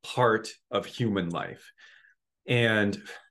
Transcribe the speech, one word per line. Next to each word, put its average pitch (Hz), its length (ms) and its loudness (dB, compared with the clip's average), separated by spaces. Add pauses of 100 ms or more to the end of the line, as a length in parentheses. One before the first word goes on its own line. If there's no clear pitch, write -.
part 113 460 2 (220)
of 101 160 -2
human 101 420 -2
life. - 420 -10 (760)
And 110 520 4 (320)